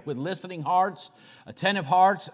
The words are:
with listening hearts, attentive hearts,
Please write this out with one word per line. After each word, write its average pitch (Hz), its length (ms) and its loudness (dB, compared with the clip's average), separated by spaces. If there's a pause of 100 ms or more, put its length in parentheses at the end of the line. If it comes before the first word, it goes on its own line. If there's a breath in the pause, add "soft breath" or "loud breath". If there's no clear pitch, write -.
with 143 120 -8
listening 175 460 -8
hearts, 180 480 -2 (360 loud breath)
attentive 185 400 -2
hearts, 185 480 4